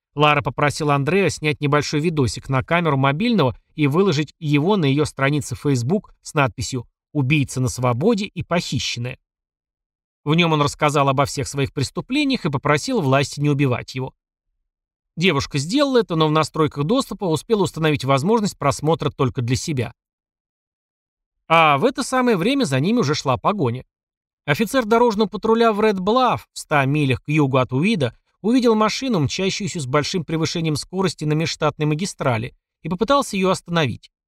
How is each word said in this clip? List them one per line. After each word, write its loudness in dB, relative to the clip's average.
Лара 4
попросила -2
Андреа 0
снять -4
небольшой 0
видосик -2
на 0
камеру 0
мобильного 0
и 0
выложить 0
его 2
на 2
её 2
странице -2
Facebook -2
с -18
надписью -2
«Убийца 0
на 0
свободе» 0
и -10
«Похищенная». -4
В 2
нём 4
он 2
рассказал 2
обо 2
всех -6
своих -4
преступлениях -2
и 0
попросил 0
власти 0
не 2
убивать -2
его. -10
Девушка 0
сделала 0
это, -2
но 2
в 2
настройках 0
доступа -2
успела 0
установить -2
возможность 0
просмотра -2
только -4
для -2
себя. -6
А 6
в 0
это 0
самое 2
время 2
за 0
ними 2
уже 2
шла -2
погоня. -2
Офицер 0
дорожного 2
патруля 2
в -2
Ред 2
Блафф 0
в -14
ста 0
милях 0
к -14
югу 2
от 0
Уида -2
увидел 4
машину, 0
мчащуюся -2
с -6
большим -2
превышением -2
скорости -4
на 0
межштатной -2
магистрали, -4
и -8
попытался 0
её 2
остановить. -2